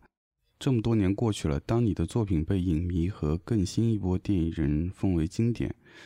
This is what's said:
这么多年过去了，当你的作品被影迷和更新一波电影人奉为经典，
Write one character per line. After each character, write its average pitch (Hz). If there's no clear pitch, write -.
这 139
么 117
多 117
年 101
过 110
去 -
了， 71
当 120
你 104
的 85
作 117
品 80
被 98
影 87
迷 87
和 76
更 98
新 113
一 107
波 92
电 101
影 82
人 80
奉 95
为 80
经 117
典， 67